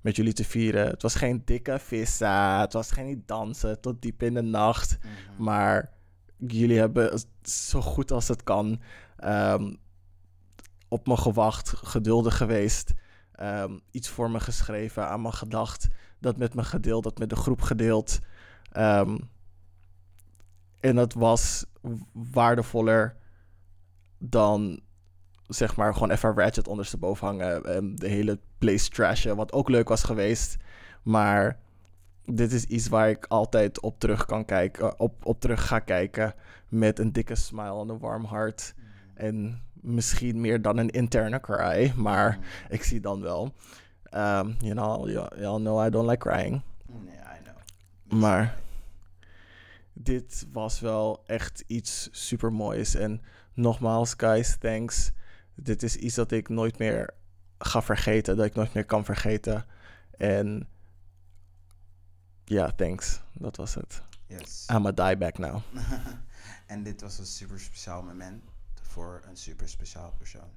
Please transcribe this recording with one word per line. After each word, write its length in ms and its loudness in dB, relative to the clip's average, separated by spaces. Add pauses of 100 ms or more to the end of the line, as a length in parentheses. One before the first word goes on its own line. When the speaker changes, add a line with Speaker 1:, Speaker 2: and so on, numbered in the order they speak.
Speaker 1:
met 160 0
jullie 160 2
te 120 -2
vieren. 420 2
Het 160 -4
was 120 0
geen 300 0
dikke 340 0
vissa, 800 2
het 120 0
was 180 -2
geen 360 -2
dansen 540 -4
tot 220 -6
diep 200 -4
in 120 2
de 80 0
nacht. 600 2
Speaker 2:
Mhm. 400 -10
Speaker 1:
Maar 480 2 (460)
jullie 420 4
hebben 420 4 (220)
zo 380 0
goed 320 -2
als 160 0
het 140 0
kan, 380 0 (360)
ehm, 580 0 (1120)
op 180 -4
me 100 4
gewacht, 520 2
geduldig 680 2
geweest. 580 2 (380)
Ehm, 460 -6 (120)
iets 180 -8
voor 220 -4
me 100 -2
geschreven, 680 -2
aan 140 -4
me 100 -4
gedacht, 560 -4 (320)
dat 160 0
met 180 -2
me 100 -2
gedeeld, 400 0
dat 140 -6
met 120 -4
de 60 -2
groep 260 2
gedeeld. 560 2 (540)
Ehm, 460 4 (1600)
en 160 4
dat 180 4
was 500 2 (160)
w-, 100 -8 (220)
waardevoller 1040 2 (1000)
dan, 600 2 (680)
zeg 300 0
maar, 160 4
gewoon 180 2
even 240 2
Ratchet 340 2
ondersteboven 580 -4
hangen 380 -2
en 320 -2
de 120 -4
hele 300 0 (200)
place 320 4
trashen, 460 2
wat 160 -4
ook 160 2
leuk 200 4
was 140 4
geweest. 540 0 (460)
Maar 560 4 (680)
dit 280 0
is 120 0
iets 240 -2
waar 220 4
ik 160 -2
altijd 540 2
op 180 -6
terug 280 2
kan 180 -2
kijken, 560 0
op, 260 -2
op 140 0
terug 260 2
ga 120 2
kijken 560 -2 (340)
met 300 2
een 140 0
dikke 220 -2
smile 460 -2
en 80 -6
een 100 -8
warm 260 -6
hart. 520 -4
Speaker 2:
Mm. 80 -16 (300)
Speaker 1:
En 480 -4 (100)
misschien 680 0
meer 220 2
dan 140 2
een 140 2
interne 500 2
cry, 560 2
maar 400 2
Speaker 2:
Mm. 60 -8 (260)
Speaker 1:
ik 140 -4
zie 180 2
dan 200 -4
wel. 340 -4 (480)
Ehm, 560 0
you 160 -2
know, 340 -2
y-, 320 -6
y'all 200 -2
know 260 2
I 40 4
don't 180 2
like 220 2
crying. 320 0 (240)
Speaker 2:
Mm, 180 -14
yeah, 340 -18
I 40 -20
know. 800 -4
Speaker 1:
Maar 380 4 (1300)
dit 600 -4
was 280 -4
wel 460 -2
echt 400 -6
iets 460 -6
supermoois. 840 -2
En 280 -2 (320)
nogmaals, 640 2
guys, 420 4
thanks. 520 0 (440)
Dit 280 -2
is 140 -2
iets 180 -4
dat 180 0
ik 160 -2
nooit 300 -2
meer 360 -2 (440)
ga 240 0
vergeten, 540 2
dat 100 2
ik 80 -2
nooit 200 -2
meer 100 0
kan 200 0
vergeten. 600 -2 (460)
En 580 0 (1800)
ja, 280 0
thanks. 480 0 (120)
Dat 240 -10
was 180 -6
het. 280 -8 (240)
Speaker 2:
Yes. 460 -14
Speaker 1:
I'ma 200 2
die 240 2
back 220 -4
now. 220 -6 (120)
Speaker 2:
<laughs> 520 -6 (420)
En 160 -12
dit 180 -10
was 180 -10
een 80 -10
super 340 -12
speciaal 420 -12
moment 400 -14 (400)
voor 460 -8
een 80 -18
super 320 -6
speciaal 500 -8
persoon. 380 -10